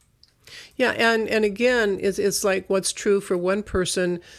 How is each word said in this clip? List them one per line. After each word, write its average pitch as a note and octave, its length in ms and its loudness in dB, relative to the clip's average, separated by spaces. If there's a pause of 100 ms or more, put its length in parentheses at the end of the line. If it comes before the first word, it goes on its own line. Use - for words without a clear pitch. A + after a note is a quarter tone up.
(760)
Yeah, B3 160 2
and, A3+ 360 2
and G#3+ 160 2
again, G#3+ 560 2
it's, F#3+ 180 -2
it's G3 260 0
like F#3+ 240 0
what's G3 240 0
true G3+ 280 0
for G3 160 -2
one F#3 260 0
person, F3+ 580 -2 (180)